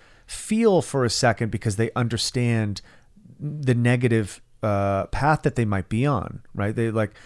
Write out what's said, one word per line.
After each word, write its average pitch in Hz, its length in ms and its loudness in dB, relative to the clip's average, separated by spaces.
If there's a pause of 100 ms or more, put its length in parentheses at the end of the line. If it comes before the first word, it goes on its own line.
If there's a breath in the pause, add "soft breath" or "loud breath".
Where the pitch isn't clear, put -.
(280 soft breath)
feel 214 540 2
for 135 220 -2
a 117 60 2
second 117 400 0
because 101 260 -4
they 113 200 0
understand 117 840 -2 (580 soft breath)
the 147 340 -2
negative, 120 680 2 (200)
uh, 98 460 0
path 147 340 0
that 135 140 -2
they 117 100 0
might 98 240 -2
be 113 160 0
on, 131 380 -4 (100)
right? 104 220 -4
They, 113 160 0
like, 107 240 -2 (100)